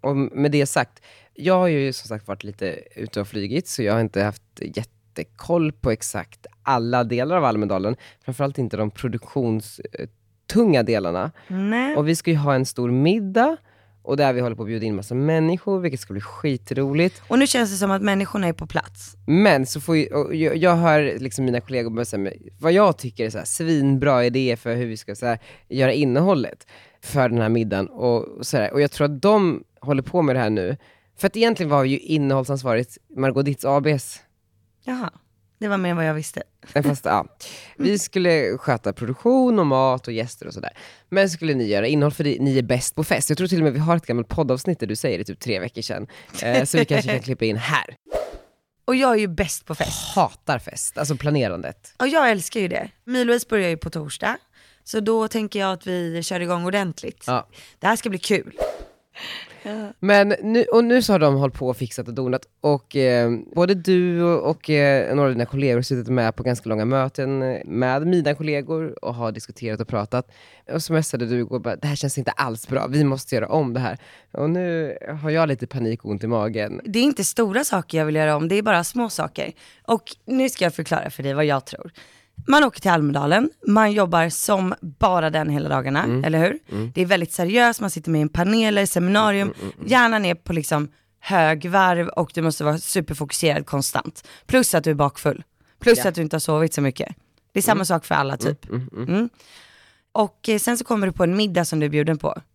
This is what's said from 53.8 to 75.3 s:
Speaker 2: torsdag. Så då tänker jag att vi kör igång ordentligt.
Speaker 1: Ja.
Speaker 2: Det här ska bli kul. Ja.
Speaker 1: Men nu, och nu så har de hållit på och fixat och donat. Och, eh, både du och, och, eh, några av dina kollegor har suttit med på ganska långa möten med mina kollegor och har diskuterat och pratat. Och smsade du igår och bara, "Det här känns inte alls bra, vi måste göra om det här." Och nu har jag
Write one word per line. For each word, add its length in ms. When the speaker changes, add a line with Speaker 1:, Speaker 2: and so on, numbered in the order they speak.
Speaker 2:
torsdag. 480
Så 160
då 280
tänker 320
jag 120
att 160
vi 360
kör 160
igång 260
ordentligt. 600
Speaker 1:
Ja. 200
Speaker 2:
Det 80
här 80
ska 140
bli 100
kul. 340
Ja. 240
Speaker 1:
Men 440
nu, 200
och 200
nu 180
så 120
har 60
de 160
hållit 200
på 120
och 100
fixat 300
och 60
donat. 280
Och, 340
eh, 360
både 180
du 500
och, 260
och, 200
eh, 460
några 140
av 60
dina 100
kollegor 300
har 60
suttit 260
med 280
på 80
ganska 260
långa 160
möten 540
med 420
mina 280
kollegor 720
och 100
har 160
diskuterat 500
och 60
pratat. 440
Och 120
smsade 420
du 140
igår 160
och 60
bara, 140
"Det 120
här 80
känns 220
inte 140
alls 360
bra, 200
vi 160
måste 320
göra 120
om 260
det 60
här." 180
Och 160
nu 480
har 80
jag 180